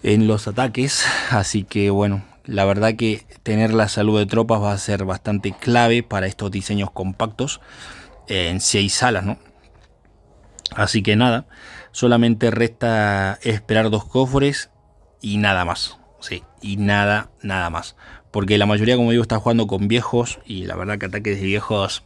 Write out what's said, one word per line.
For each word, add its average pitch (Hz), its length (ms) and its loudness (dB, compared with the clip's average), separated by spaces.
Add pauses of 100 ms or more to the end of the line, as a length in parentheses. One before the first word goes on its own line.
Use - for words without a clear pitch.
en 107 240 4
los 107 220 0
ataques. 123 580 -2 (240)
Así 104 340 0
que, 101 280 0
bueno, 101 320 0 (220)
la 98 200 0
verdad 104 300 2
que 110 280 -2 (200)
tener 110 280 2
la 110 160 4
salud 107 300 2
de 104 80 2
tropas 113 340 2
va 104 120 0
a 98 80 -2
ser 98 260 -4
bastante 101 460 -4
clave 120 500 2
para 98 240 -4
estos 98 240 -6
diseños 101 400 -4
compactos 107 720 -6 (640)
en 92 340 -2
seis 101 340 0
salas, 107 300 0
¿no? 101 120 -4 (1400)
Así 104 280 0
que 107 120 2
nada, 120 300 2 (460)
solamente 117 580 4
resta 107 920 0
esperar 110 480 0
dos 107 140 -2
cofres 135 680 0 (500)
y 104 160 -2
nada 98 280 2
más, - 340 -6 (200)
sí, - 240 -12 (200)
y 101 140 -6
nada, 101 520 2 (140)
nada 95 260 -4
más. 82 260 -8 (360)
Porque 104 260 0
la 104 80 4
mayoría, 107 320 4
como 117 140 2
digo, 117 100 4
está 110 160 -2
jugando 117 300 2
con 101 200 -2
viejos 117 600 -2
y 92 180 -8
la 87 100 -8
verdad 98 220 -6
que 101 80 -8
ataques 104 340 -4
de 95 60 -4
viejos 98 600 -2